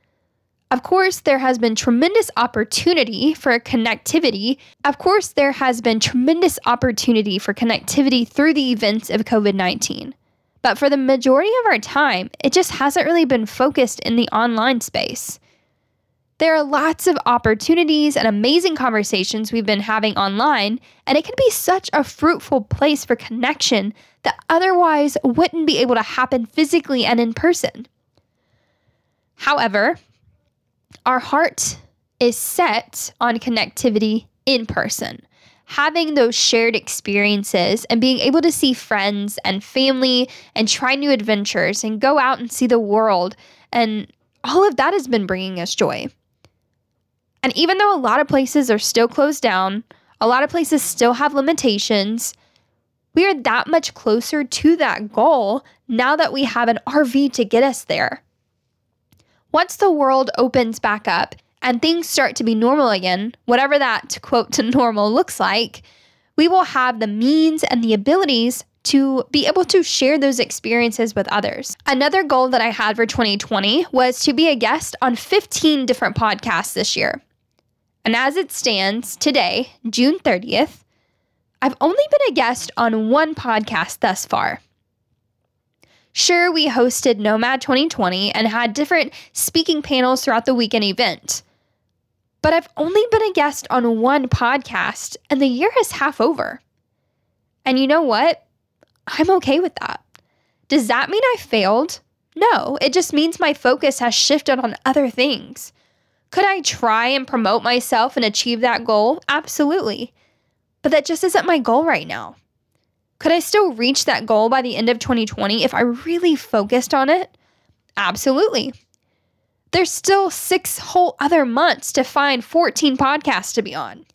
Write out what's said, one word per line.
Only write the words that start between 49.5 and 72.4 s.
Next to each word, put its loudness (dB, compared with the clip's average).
a 2
lot 2
of 0
places 0
still 0
have 0
limitations, -2
we 4
are 2
that -2
much -2
closer -2
to 2
that -2
goal 2
now 0
that 0
we -2
have 0
an 2
R 2
V 2
to -2
get 2
us 0
there. -4
Once -2
the 4
world 2
opens 0
back -4
up -2
and 0
things 0
start 0
to -4
be 2
normal 2
again, -2
whatever 2
that -2
quote -2
to 0
normal 2
looks 0
like, -2
we 4
will 4
have -2
the -2
means 2
and 0
the 2
abilities 0
to 2
be 0
able 2
to 2
share 0
those 0
experiences -2
with -2
others. -4
Another 2
goal 2